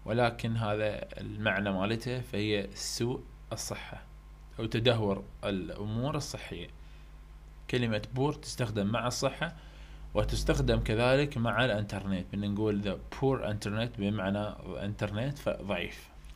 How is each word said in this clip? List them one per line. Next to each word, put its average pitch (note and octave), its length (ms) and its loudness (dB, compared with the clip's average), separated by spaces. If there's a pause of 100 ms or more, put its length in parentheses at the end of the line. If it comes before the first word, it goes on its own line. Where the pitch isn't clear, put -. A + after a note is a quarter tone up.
ولكن A#2 520 2
هذا G#2+ 500 0 (140)
المعنى G2+ 500 2
مالتها A2+ 500 0
فهي G#2 520 0
سوء - 480 -2 (320)
الصحة - 480 -6 (580)
أو A#2 60 0
تدهور A2 580 4 (200)
الأمور G2+ 720 0
الصحية. - 520 -6 (1040)
كلمة A#2 320 2 (160)
poor D3 220 4
تستخدم G#2+ 480 0
مع A2+ 200 2
الصحة C#3 480 0 (580)
وتستخدم A#2 640 4
كذلك B2+ 580 4
مع A2+ 280 4
الإنترنت. G2 680 0
من G2+ 200 0
نقول G#2 300 4
the - 320 -4
poor C3+ 380 2
internet A2 460 -2
بمعنى G2+ 480 2
الإنترنت G#2 920 -4
فضعيف. - 720 -4 (260)